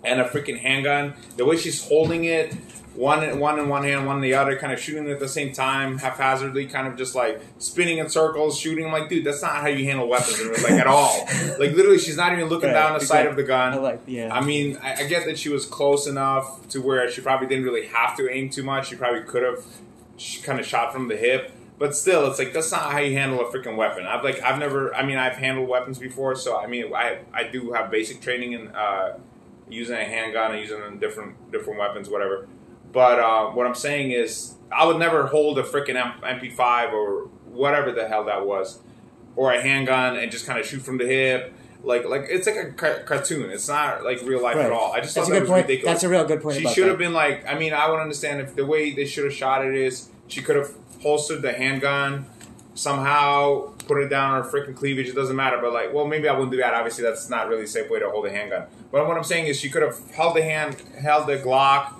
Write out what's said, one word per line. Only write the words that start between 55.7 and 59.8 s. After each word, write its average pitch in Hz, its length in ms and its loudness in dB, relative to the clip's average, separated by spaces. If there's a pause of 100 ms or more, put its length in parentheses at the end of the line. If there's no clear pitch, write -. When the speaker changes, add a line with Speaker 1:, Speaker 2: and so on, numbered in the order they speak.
Speaker 1:
like, 117 200 -2
well, 147 120 2
maybe 151 220 0
I 139 60 4
wouldn't 131 180 0
do 127 60 0
that. 120 160 4
Obviously, 117 300 -2
that's 113 260 -2
not 117 180 -2
really 110 160 -2
a 104 40 -10
safe 110 220 -4
way 110 100 0
to 101 100 0
hold 104 160 -2
a 98 60 -4
handgun. 98 320 -6 (280)
But - 160 2
what 170 100 0
I'm 160 60 -4
saying 165 240 0
is 139 120 -2
she 143 100 -6
could 156 120 0